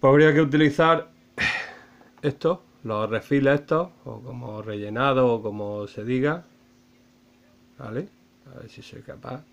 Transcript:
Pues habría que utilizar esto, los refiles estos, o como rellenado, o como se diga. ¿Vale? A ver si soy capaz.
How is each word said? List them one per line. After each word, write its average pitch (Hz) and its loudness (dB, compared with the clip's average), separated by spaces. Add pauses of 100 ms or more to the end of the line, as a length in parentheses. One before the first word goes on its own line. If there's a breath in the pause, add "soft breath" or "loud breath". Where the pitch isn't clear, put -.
Pues 135 6
habría 151 8
que 147 4
utilizar 156 2 (1120 loud breath)
esto, 160 -2 (180)
los 107 -4
refiles 139 2
estos, 160 -2 (140)
o 113 -14
como 120 -12
rellenado, 117 0
o 110 -6
como 104 -8
se 107 -14
diga. 139 -2 (1300)
¿Vale? 131 -10 (440)
A - -20
ver 117 -18
si - -20
soy - -20
capaz. - -14